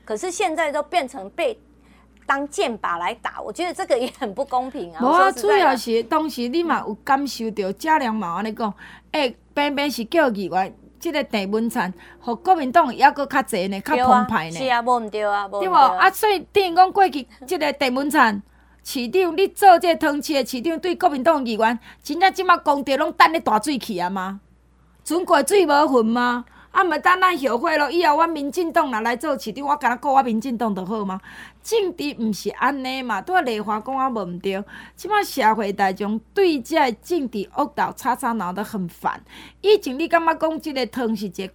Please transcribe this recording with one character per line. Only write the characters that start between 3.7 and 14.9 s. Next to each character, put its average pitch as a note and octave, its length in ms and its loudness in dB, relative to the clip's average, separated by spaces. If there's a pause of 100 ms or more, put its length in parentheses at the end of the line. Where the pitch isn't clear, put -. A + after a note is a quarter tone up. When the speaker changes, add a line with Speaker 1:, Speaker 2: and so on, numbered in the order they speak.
Speaker 1:
这 F#4+ 120 -6
个 C#4 120 2
也 B3 220 -2
很 G#3 140 -6
不 A#3+ 100 -6
公 B3+ 260 -4
平 F3+ 240 -10
啊。 D#3+ 80 -14
Speaker 2:
无 A#3 40 0
啊， F4 220 6
Speaker 1:
我 F#4+ 40 2
说 - 0 -
实 - 160 -4
在 G#4 80 4
的， G4+ 40 4
Speaker 2:
主 F4+ 60 4
要 C4+ 100 4
是 A#3 280 -2
当 D#4 260 -2
时 A#3+ 200 -6
你 D#4+ 120 0
嘛 D4+ 240 0
有 G#3+ 100 -8
感 C#4 300 0
受 A3+ 260 -6
到， G#3 220 -4
嘉 D#4 260 0
良 A#3+ 140 -2
嘛 F#3+ 220 -4
安 G3+ 100 -6
尼 A3+ 60 -4
讲， G#3+ 220 -4 (380)
哎， C#4 220 0 (200)
偏 C#4+ 200 0
偏 C#4+ 160 -2
是 A#3 160 -6
叫 D4+ 260 4
议 G3+ 160 -4
员， F#3 280 -2 (240)
这 E4+ 120 -6
个 C#4+ 120 -2
郑 G3 260 -4
文 A3 200 0
灿， F#3 240 -4 (260)
互 A#3 160 -6
国 F#4 180 2
民 D4 160 0
党 D#4+ 180 4
还 B3+ 240 6
阁 C#4 140 -4
较 C#4 180 0
济 F#3 260 -2
呢， G3 100 -4
较 C#4+ 160 -2 (100)
澎 B3 220 6
湃 A#3+ 220 -4
呢。 E3 100 -10
Speaker 1:
对 C4 100 -2
啊， A#3+ 60 4
是 A#3+ 40 0
啊， - 20 -2
无 B3 180 2